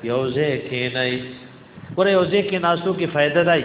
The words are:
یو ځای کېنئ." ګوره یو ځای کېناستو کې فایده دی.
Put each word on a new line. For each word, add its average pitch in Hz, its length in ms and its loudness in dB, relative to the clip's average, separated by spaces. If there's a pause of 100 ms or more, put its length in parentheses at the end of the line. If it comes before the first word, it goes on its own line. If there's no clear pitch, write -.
یو 120 260 -2
ځای 143 240 0 (160)
کېنئ." 127 420 -2 (840)
ګوره 190 140 2
یو 190 160 4
ځای 190 240 2
کېناستو 170 440 0
کې 170 200 -2
فایده 147 300 2
دی. 170 200 4